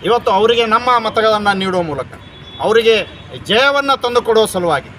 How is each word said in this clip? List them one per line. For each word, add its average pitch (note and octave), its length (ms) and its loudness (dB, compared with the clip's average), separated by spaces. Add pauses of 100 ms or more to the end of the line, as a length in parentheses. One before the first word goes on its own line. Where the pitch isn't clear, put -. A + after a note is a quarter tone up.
ಇವತ್ತು A3+ 260 0
ಅವರಿಗೆ A3+ 360 4
ನಮ್ಮ A#3 320 2
ಮತಗಳನ್ನು G#3+ 580 0
ನೀಡುವ F#3 260 -2
ಮೂಲಕ C#3 240 -6 (540)
ಅವರಿಗೆ A3 460 2 (380)
ಜಯವನ್ನು C#4 560 0
ತಂದುಕೊಡುವ A3+ 460 0
ಸಲುವಾಗಿ E3+ 520 -2